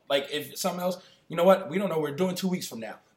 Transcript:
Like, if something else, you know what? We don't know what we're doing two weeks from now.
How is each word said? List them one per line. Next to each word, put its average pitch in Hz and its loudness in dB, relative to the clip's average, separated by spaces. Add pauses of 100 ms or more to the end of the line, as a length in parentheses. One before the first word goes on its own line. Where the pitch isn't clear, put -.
Like, 139 0
if 143 -8
something 180 -2
else, 180 -2 (300)
you 165 -8
know 170 4
what? 190 6
We 170 -2
don't 202 0
know 160 -2
what 147 0
we're 143 -6
doing 185 0
two 185 -2
weeks 180 -2
from 120 -12
now. 107 -10 (220)